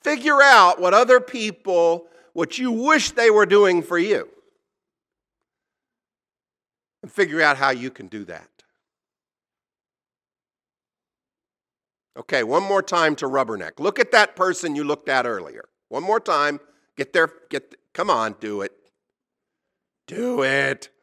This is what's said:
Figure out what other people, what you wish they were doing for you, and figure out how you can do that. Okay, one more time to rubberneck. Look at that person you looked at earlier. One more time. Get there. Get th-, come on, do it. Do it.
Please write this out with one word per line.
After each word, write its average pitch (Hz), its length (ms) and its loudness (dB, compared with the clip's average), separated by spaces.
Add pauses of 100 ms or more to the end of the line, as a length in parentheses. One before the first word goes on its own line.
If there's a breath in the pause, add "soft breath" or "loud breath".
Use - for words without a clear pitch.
Figure 285 400 0
out 214 400 6
what 180 140 2
other 247 260 6
people, 185 840 -2 (260 soft breath)
what 170 240 -6
you 254 160 -4
wish 262 380 0
they 233 180 2
were 214 160 4
doing 185 380 4
for 175 160 -4
you, 175 300 -2 (2750)
and 202 100 -20
figure 165 300 -2
out 147 160 2
how 139 100 0
you 127 220 -4
can 98 160 -20
do 104 180 -14
that. 85 240 -20 (3750)
Okay, 135 260 -4
one 143 220 -2
more 196 180 0
time 165 320 0
to 143 140 -8
rubberneck. 107 500 -6
Look 180 220 -4
at 208 100 0
that 214 240 4
person 180 400 -4
you 147 80 -6
looked 147 260 -6
at 131 160 0
earlier. 87 440 -10 (200)
One 127 140 -8
more 208 160 -2
time. 147 400 -2 (380)
Get 139 160 -10
there. 165 180 0 (180)
Get - 220 -10
th-, - 100 -20 (120)
come 202 180 -4
on, 110 300 0
do 104 220 -8
it. 98 100 -10 (1400)
Do 240 340 -4
it. 135 460 -2 (140)